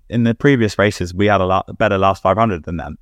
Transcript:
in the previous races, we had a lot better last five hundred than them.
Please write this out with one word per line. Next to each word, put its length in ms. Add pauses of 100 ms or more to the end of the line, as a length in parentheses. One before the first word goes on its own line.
in 140
the 100
previous 460
races, 340
we 140
had 140
a 40
lot 320
better 220
last 240
five 140
hundred 260
than 140
them. 240